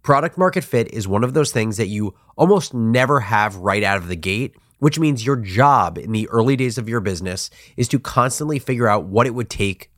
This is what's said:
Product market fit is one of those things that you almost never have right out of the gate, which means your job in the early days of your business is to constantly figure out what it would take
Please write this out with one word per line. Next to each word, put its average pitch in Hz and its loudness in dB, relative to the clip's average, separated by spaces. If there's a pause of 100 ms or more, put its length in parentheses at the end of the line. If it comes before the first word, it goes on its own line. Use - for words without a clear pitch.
Product 147 2
market 185 0
fit - 0
is 101 -6
one 101 2
of 127 -2
those 147 2
things 110 -2
that 110 -2
you 104 -4 (200)
almost 175 2
never 127 2
have 104 0
right 98 0
out 98 2
of 85 -6
the 90 -6
gate, 98 -4 (240)
which 147 2
means 143 0
your 135 0
job 104 2
in 107 -8
the 110 0
early 117 2
days 123 -2
of 110 -8
your 117 -2
business 92 -6 (260)
is 120 0
to 131 0
constantly 135 -2
figure 120 -2
out 104 2
what 107 2
it 120 -6
would 120 -6
take 98 -4